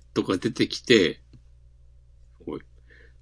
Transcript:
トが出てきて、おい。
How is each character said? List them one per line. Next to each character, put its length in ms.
ト 100
が 140
出 140
て 180
き 100
て、 420
お 80
い。 60